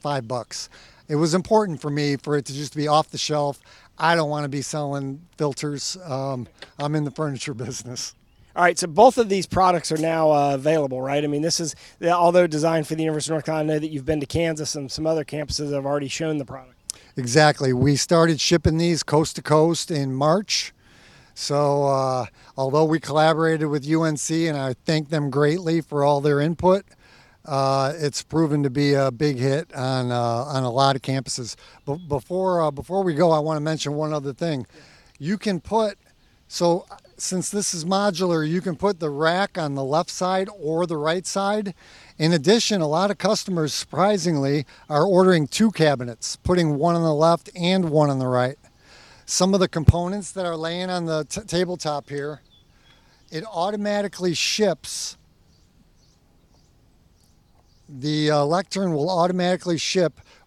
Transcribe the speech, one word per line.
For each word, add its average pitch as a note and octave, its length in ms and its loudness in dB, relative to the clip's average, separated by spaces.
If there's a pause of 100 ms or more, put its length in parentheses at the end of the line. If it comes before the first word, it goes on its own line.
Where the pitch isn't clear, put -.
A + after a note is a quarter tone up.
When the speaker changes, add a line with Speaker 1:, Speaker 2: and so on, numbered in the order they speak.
Speaker 1:
five C#3 260 -4
bucks. A#2+ 420 -8 (380)
It D3+ 80 -2
was D3+ 180 2
important F#3+ 480 0
for D3+ 80 -6
me C#3+ 260 0
for D3 220 -2
it C#3 80 -4
to C#3 80 -12
just C#3 220 -12
be D3 120 -2
off D3+ 220 2
the - 80 -12
shelf. D3 420 -2 (380)
I E3 180 2
don't D#3 140 2
wanna D3 200 -4
be C#3 120 -6
selling C#3 600 -6 (160)
filters. D3 680 -4
Um, C3+ 440 -6 (300)
I'm D3 180 -4
in D3+ 80 0
the C#3+ 80 -4
furniture D3 420 -6
<laughs> G#2+ 120 -10
business. B2 480 -10 (420)
Speaker 2:
All E3+ 80 0
right, F3 140 4
so F#3 100 -4
both G#3 300 6
of A#3 120 2
these F#3+ 160 0
products F3+ 460 2
are D#3+ 60 -2
now, D#3+ 340 2
uh, C#3+ 240 4
available, C3+ 460 0
right? C#3 220 -2
I D3 40 -2
mean, D3 140 -2
this D#3+ 180 0
is, D#3+ 160 -6 (280)
although F3 420 6
designed D#3 420 0
for D#3+ 80 -6
the D#3+ 80 -2
University D3+ 280 -2
of D#3+ 40 -2
North D3+ 100 -4
Carolina, D#3 280 -2
I - 20 2
know D3+ 40 0
that D#3 80 -4
you've D3 180 -8
been D#3 140 0
to C#3 60 -4
Kansas D#3 500 -2
and C#3 160 -10
some D#3 160 -4
other D#3+ 160 0
campuses D3 500 -6
have C#3 120 -4
already C#3+ 220 -2
shown D#3 300 -4
the C#3 80 -6
product. C3 300 -16 (400)
Speaker 1:
Exactly. C#3 580 4
We C3 220 4
started E3 460 4
shipping E3 360 2
these E3+ 260 2
coast - 320 0
to - 60 -10
coast D#3 500 2
in C#3 220 -2
March. D#3 600 0 (600)
So, C#3+ 520 0
uh, C3 400 0 (320)
although C3+ 280 2
we D#3+ 140 0
collaborated D#3 680 2
with C#3+ 180 -4
U D#3+ 180 0
N D#3 140 -2
C, E3 300 -2
and D3+ 100 -2
I C3+ 160 -4 (120)
thank D#3 240 -2
them D3 200 -2
greatly D#3+ 500 0
for D3 240 -2
all C#3+ 160 4
their C#3+ 200 2
input, F3 460 2 (600)
uh, C3+ 500 0
it's D3 280 -4
proven D3+ 400 0
to C#3 60 0
be C#3+ 240 2
a C3+ 180 2
big C3+ 260 -2
hit C3+ 360 -2
on, C3 380 -2
uh, A#2+ 360 -2
on C3+ 160 -4
a B2 80 -2
lot C3+ 240 4
of A#2+ 60 -8
campuses. C3 540 -6 (300)
But E3 220 -8
before, F3 540 -2
uh, D#3 100 0
before E3 320 -4
we F3+ 100 0
go, E3 180 4
I D#3 80 4
wanna D3+ 220 -2
mention D3 320 -4
one D3+ 180 -4
other C#3+ 220 -4
thing. C#3+ 320 -4 (520)
You F3 200 -4
can F#3 240 -4
put, G#3+ 360 -2 (500)
so, F3 380 0 (320)
since - 320 -6
this G3+ 240 -4
is E3 100 -8
modular, F3+ 640 0
you F3 140 -2
can F3 160 -6
put F#3+ 240 -2
the D#3+ 80 -2
rack D#3+ 480 0
on D3 180 -4
the C#3 80 -4
left D3 260 0
side F#3+ 380 -2 (100)
or D#3+ 280 -2
the E3+ 120 -4
right D#3+ 300 -2
side. G3 460 -2 (440)
In D#3 140 2
addition, F#3 500 4
a D#3 60 0
lot F3 240 0
of F#3 60 -6
customers, F#3 560 0
surprisingly, D#3 920 0 (240)
are D3+ 160 4
ordering F#3 420 6
two G#3+ 240 2
cabinets, B2+ 640 0
putting E3+ 400 2
one E3+ 180 2
on E3+ 80 0
the D#3+ 100 2
left E3 420 2
and F3+ 340 2
one D3 200 4
on C3+ 100 0
the B2+ 80 -2
right. B2+ 300 0 (680)
Some F#3+ 280 2
of G3+ 60 4
the F#3 80 2
components F3 640 -2
that F#3 140 -6
are F3 100 -4
laying E3+ 340 -6
on F3+ 160 -4
the D#3 200 -2
t-, - 160 -10
tabletop E3+ 680 -4
here, C#3+ 320 -10 (880)
it E3 120 -8 (100)
automatically G3+ 800 -2
ships. - 840 -2 (2750)
The, D3+ 420 -2
uh, D3 140 4
lectern F3+ 480 -2
will D3+ 160 0
automatically F3+ 680 0
ship E3 440 0 (260)